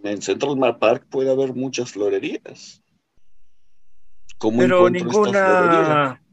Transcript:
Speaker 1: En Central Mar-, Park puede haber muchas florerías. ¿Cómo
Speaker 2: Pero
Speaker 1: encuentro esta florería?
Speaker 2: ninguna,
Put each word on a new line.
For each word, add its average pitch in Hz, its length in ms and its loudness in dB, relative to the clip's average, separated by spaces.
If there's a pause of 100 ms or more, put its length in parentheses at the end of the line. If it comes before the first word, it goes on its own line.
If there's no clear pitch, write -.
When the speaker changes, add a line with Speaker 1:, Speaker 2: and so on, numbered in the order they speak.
Speaker 1:
En 101 180 -6
Central 123 340 -2
Mar-, 127 220 0
Park 117 320 2
puede 135 200 -2
haber 131 240 0
muchas 127 380 -6
florerías. - 880 -6 (1600)
¿Cómo 110 220 0
Speaker 2:
Pero 180 280 6
Speaker 1:
encuentro 180 380 0
esta 190 320 2
florería? 170 240 4
Speaker 2:
ninguna, 147 400 0 (100)